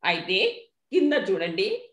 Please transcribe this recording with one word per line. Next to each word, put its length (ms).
అయితే 360
కింద 220
చూడండి 420